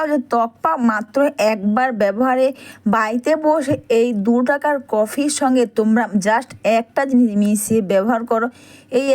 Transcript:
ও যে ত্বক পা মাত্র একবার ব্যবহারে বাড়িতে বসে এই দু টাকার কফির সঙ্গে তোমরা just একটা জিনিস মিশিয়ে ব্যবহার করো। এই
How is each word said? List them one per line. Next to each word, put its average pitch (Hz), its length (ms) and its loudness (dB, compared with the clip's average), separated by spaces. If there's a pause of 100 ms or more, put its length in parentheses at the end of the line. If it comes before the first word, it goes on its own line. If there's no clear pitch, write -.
ও 311 60 0
যে 294 120 0 (100)
ত্বক 233 220 0 (100)
পা 320 100 0 (120)
মাত্র 220 360 -2 (320)
একবার 220 420 0
ব্যবহারে 247 540 0 (400)
বাড়িতে 226 440 0 (140)
বসে 302 280 0 (160)
এই 226 180 2 (180)
দু 233 100 2 (100)
টাকার 285 300 0 (160)
কফির 220 460 -2
সঙ্গে 262 260 2 (120)
তোমরা 220 280 2 (220)
just 226 240 0 (280)
একটা 233 280 -2
জিনিস 247 260 2 (100)
মিশিয়ে 214 400 0 (100)
ব্যবহার 220 340 2
করো। 233 220 -2 (440)
এই 269 240 0